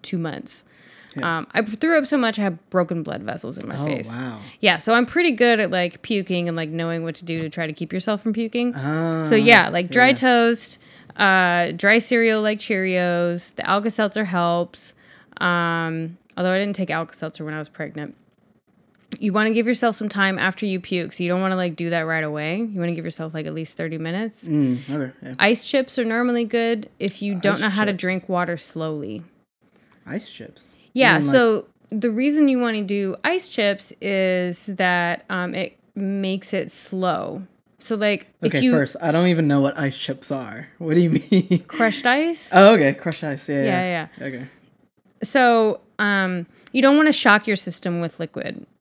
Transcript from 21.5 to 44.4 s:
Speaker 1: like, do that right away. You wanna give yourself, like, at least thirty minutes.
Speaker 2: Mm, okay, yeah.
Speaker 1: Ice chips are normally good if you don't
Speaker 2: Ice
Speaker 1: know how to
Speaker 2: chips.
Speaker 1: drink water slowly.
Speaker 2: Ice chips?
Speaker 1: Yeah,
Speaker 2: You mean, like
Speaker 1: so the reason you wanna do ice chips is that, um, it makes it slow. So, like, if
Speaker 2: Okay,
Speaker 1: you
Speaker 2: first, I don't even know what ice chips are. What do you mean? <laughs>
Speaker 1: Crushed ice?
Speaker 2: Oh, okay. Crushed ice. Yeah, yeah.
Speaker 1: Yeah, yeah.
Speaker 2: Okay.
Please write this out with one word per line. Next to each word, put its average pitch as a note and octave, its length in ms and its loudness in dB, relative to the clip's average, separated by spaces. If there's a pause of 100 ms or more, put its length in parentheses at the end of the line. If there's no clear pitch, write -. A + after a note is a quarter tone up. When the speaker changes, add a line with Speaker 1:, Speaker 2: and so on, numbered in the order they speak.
Speaker 1:
like, F3 220 -2
do E3+ 140 -4
that E3+ 100 0
right D#3+ 240 -2
away. D3+ 340 -4
You G#3+ 220 -6
wanna E3+ 160 -2
give E3 80 -10
yourself, D#3+ 300 -8
like, D#3 120 -6
at D#3 80 -8
least D#3+ 220 -10
thirty D#3+ 220 -6
minutes. F3+ 500 -6
Speaker 2:
Mm, C#3 300 2 (120)
okay, C#3 220 -4 (100)
yeah. B2+ 160 -12
Speaker 1:
Ice A3 260 -2
chips C4+ 320 -4
are B3 80 -2
normally A#3+ 400 -2
good A#3 440 -4 (100)
if F#3+ 240 -6
you G3+ 140 -4
don't G3 200 0
Speaker 2:
Ice - 40 -6
Speaker 1:
know G#3+ 80 0
how G#3 160 0
to G3+ 80 0
Speaker 2:
chips. F3+ 80 -6
Speaker 1:
drink F#3 280 -4
water F3 280 -2
slowly. D3+ 680 -8 (840)
Speaker 2:
Ice - 240 -10
chips? - 420 -20 (240)
Speaker 1:
Yeah, A#3+ 200 6
Speaker 2:
You D3+ 60 4
mean, C#3+ 80 2
like C#4 40 4
Speaker 1:
so A#3 340 4 (240)
the A3 200 -2
reason C#4+ 380 2
you B3+ 100 2
wanna A3+ 240 0
do G3 400 -2
ice F4+ 260 0
chips G3+ 520 -2
is F#3 640 -2
that, F3+ 640 0
um, F3+ 240 -4
it - 220 -6 (180)
makes G3 580 -4
it - 200 -4
slow. F#3 680 -4 (360)
So, - 180 -6
like, G#3 300 0 (160)
if - 120 0
Speaker 2:
Okay, C#3+ 100 4
Speaker 1:
you B3 80 6
Speaker 2:
first, C#3+ 300 2
I E3 100 2
don't E3+ 160 4
even D#3+ 180 4
know C#3+ 140 4
what C#3 180 0
ice C#3 200 -2
chips - 340 -8
are. B2+ 360 -10 (100)
What D#3+ 160 -2
do F3 60 6
you E3+ 100 4
mean? F#3 540 2
<laughs> - 40 -20
Speaker 1:
Crushed A3+ 380 0
ice? D#4 480 0
Speaker 2:
Oh, G3 200 12
okay. C#3 200 4
Crushed - 300 -6
ice. C#3+ 240 -6
Yeah, C#3+ 160 0
yeah. - 0 -
Speaker 1:
Yeah, F3+ 440 -2 (120)
yeah. - 60 -10
Speaker 2:
Okay. C3 200 -10 (760)